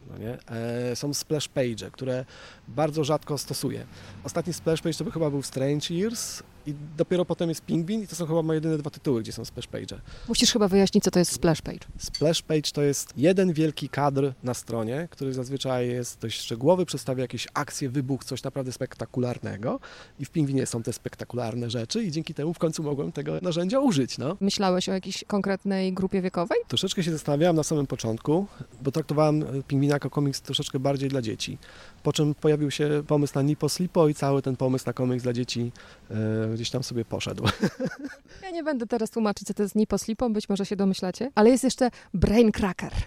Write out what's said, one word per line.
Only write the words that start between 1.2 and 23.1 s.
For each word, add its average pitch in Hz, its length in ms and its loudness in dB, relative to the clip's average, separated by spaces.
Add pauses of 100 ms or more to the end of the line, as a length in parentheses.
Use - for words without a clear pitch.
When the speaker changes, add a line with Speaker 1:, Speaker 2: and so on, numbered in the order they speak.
Speaker 1:
page, 120 440 -2
które 127 340 -6 (420)
bardzo 147 360 0
rzadko 147 340 0
stosuję. 131 480 -6 (380)
Ostatni 170 300 -4
splash 160 280 0
page 165 140 -2
to - 80 -6
by 185 80 -4
chyba 160 180 0
był 139 120 -2
Strange 139 520 -2
Years 214 500 -4 (240)
i 147 60 -4 (240)
dopiero 180 280 2
potem 170 240 -2
jest 156 160 -6
Pingwin 175 380 0
i 185 40 -10
to - 80 -12
są 170 100 -4
chyba 160 160 2
moje 160 160 2
jedyne 160 200 0
dwa 147 120 -4
tytuły, 127 320 0
gdzie 110 100 -6
są 110 140 -8
splash - 220 -12
page. - 320 -10 (280)
Speaker 2:
Musisz 233 260 4
chyba 208 140 4
wyjaśnić, 196 360 6
co 185 80 4
to - 80 6
jest 170 120 4
splash - 300 2
page. - 180 -10 (180)
Speaker 1:
Splash - 440 0
page 156 200 0 (120)
to 147 80 0
jest 143 360 0
jeden 185 360 4
wielki 151 360 0
kadr 139 440 2 (100)
na 123 100 -2
stronie, 117 580 -4
który 135 220 -4
zazwyczaj 127 560 -2
jest 120 300 -4
dość 113 220 -6
szczegółowy, 156 440 2
przedstawia 131 360 -4
jakieś 120 320 -6
akcje, - 360 -4
wybuch, 131 340 -2
coś - 200 -8
naprawdę 131 280 -6
spektakularnego 123 1080 -4 (400)
i 139 60 -6
w - 40 -14
Pingwinie 135 360 0
są 117 180 -4
te 120 100 -4
spektakularne 120 760 -6
rzeczy 117 340 -2
i 190 80 -2
dzięki 156 220 -4
temu 151 200 -4
w - 60 -10
końcu 165 240 0
mogłem 147 280 -2